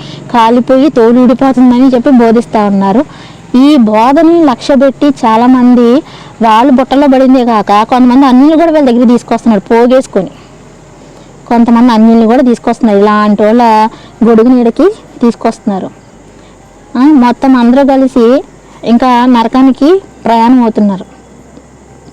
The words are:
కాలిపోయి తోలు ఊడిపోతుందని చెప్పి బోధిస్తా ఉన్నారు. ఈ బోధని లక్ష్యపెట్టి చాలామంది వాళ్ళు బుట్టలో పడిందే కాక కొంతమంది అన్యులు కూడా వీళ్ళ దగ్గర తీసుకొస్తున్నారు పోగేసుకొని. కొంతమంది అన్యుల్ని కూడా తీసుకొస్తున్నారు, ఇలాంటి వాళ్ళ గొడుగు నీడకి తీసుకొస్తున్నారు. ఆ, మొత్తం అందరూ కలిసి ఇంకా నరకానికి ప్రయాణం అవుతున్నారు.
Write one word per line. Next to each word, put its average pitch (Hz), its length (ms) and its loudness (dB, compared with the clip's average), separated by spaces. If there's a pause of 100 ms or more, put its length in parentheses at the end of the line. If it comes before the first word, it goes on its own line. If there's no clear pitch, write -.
(340)
కాలిపోయి 247 560 0
తోలు 240 300 0
ఊడిపోతుందని 254 680 0
చెప్పి 247 220 0
బోధిస్తా 233 560 0
ఉన్నారు. 202 400 -2 (520)
ఈ 285 200 2
బోధని 277 680 0
లక్ష్యపెట్టి 269 640 -2
చాలామంది 247 920 0 (400)
వాళ్ళు 226 300 2
బుట్టలో 262 360 0
పడిందే 262 380 2
కాక 214 440 -2
కొంతమంది 254 360 2
అన్యులు 269 300 2
కూడా 320 160 0
వీళ్ళ 294 200 0
దగ్గర 240 160 0
తీసుకొస్తున్నారు 226 540 -2
పోగేసుకొని. 254 680 -2 (1160)
కొంతమంది 233 460 0
అన్యుల్ని 226 320 2
కూడా 240 160 0
తీసుకొస్తున్నారు, 233 580 -2
ఇలాంటి 208 440 0
వాళ్ళ 220 180 0 (680)
గొడుగు 233 280 2
నీడకి 247 340 0 (320)
తీసుకొస్తున్నారు. 226 680 -6 (1080)
ఆ, - 20 -6
మొత్తం 262 560 0
అందరూ 247 280 0
కలిసి 269 600 0 (400)
ఇంకా 240 420 0
నరకానికి 262 760 0 (240)
ప్రయాణం 233 360 0
అవుతున్నారు. 208 440 -4 (1080)